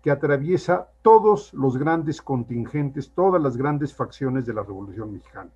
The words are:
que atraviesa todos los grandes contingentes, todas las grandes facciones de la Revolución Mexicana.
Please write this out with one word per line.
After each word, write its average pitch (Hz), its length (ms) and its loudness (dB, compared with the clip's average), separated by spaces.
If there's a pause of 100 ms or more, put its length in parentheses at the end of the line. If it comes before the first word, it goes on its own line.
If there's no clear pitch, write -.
que 147 80 0
atraviesa 160 800 0 (100)
todos 214 500 6
los 131 260 0
grandes 156 440 -2
contingentes, 131 920 -6
todas 180 300 2
las 127 160 -2
grandes 143 380 -4
facciones 131 500 -4
de 117 80 -6
la 107 80 -4
Revolución 98 500 -12
Mexicana. 90 440 -18